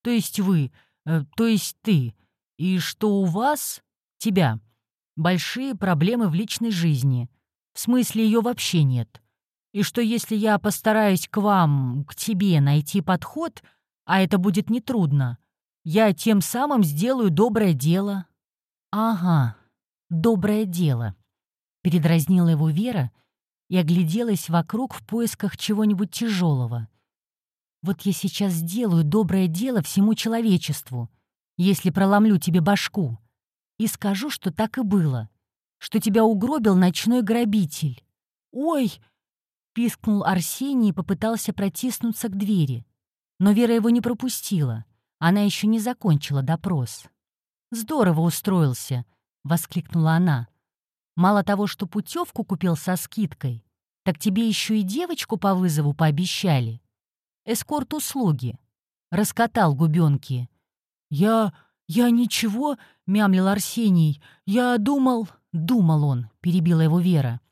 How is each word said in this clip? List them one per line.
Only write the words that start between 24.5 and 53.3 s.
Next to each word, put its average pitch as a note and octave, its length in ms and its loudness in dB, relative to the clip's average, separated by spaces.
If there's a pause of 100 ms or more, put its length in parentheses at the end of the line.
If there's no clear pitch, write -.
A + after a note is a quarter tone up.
в - 100 -16
поисках A3 540 -4
чего-нибудь G#3 540 0
тяжелого. C#3 760 -2 (920)
«Вот F#3 200 -4
я G3 120 -2
сейчас G3+ 400 -2
сделаю E3+ 500 0
доброе F#3 440 2
дело G3+ 340 -2
всему G3+ 320 2
человечеству, F#3 960 -2 (480)
если F#3 320 0
проломлю G3 480 4
тебе E3+ 240 2
башку, D#3+ 560 -2 (640)
и A3 80 -2
скажу, G3+ 420 -4
что - 220 -6
так A3 260 -4
и C4 60 -2
было, D#3 460 0 (500)
что - 200 -4
тебя A3 260 2
угробил A3 500 2
ночной F#3 480 2
грабитель». G3+ 800 -2 (480)
«Ой!» C#4 500 -2 (720)
пискнул A3 520 -2
Арсений A3 640 0
и E3+ 40 -2
попытался G3+ 600 -4
протиснуться A3+ 720 -4
к G3 100 -6
двери. E3+ 480 0 (540)
Но G3 120 6
Вера A#3 220 4
его A#3 160 2
не A#3+ 120 4
пропустила. F#3+ 840 -4 (380)
Она F#3+ 180 4
еще G3+ 260 0
не A3+ 120 2
закончила D#3+ 640 0
допрос. D#3 640 -4 (640)
«Здорово G#3+ 520 0
устроился!» D#3 840 0 (380)
воскликнула D#3+ 720 -2
она. D#3+ 340 0 (680)
«Мало F#3+ 280 2
того, G3+ 240 0
что - 180 -6
путевку - 580 -6
купил E3+ 320 -2
со F#3 200 -4
скидкой, C#3 680 -6 (400)